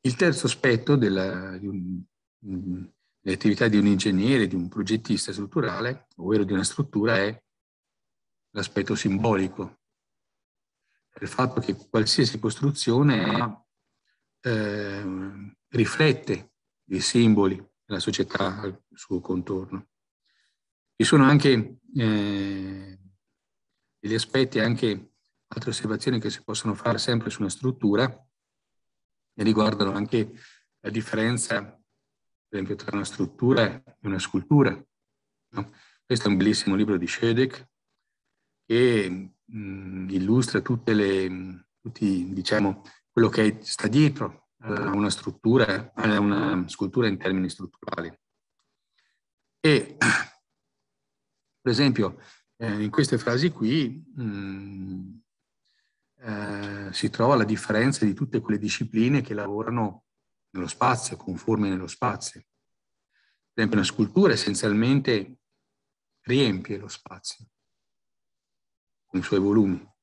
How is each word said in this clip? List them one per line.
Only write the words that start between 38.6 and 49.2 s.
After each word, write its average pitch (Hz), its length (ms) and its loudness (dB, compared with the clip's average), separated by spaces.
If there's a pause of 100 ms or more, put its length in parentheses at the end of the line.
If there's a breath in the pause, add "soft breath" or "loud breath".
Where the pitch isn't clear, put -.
che, 104 680 2 (200)
mm, 95 580 -10
illustra 104 500 2
tutte 117 340 -2
le, 95 720 0 (140)
tutti, 95 520 -2
diciamo, 98 500 -2 (280 loud breath)
quello 113 180 4
che 107 340 2
sta - 260 -6
dietro 135 580 0 (120)
a 101 320 -4
una 101 200 0
struttura, 110 840 0
a 110 240 2
una 101 500 0
scultura 110 380 -2
in 98 120 -2
termini 92 300 -2
strutturali. 85 640 -10 (1500)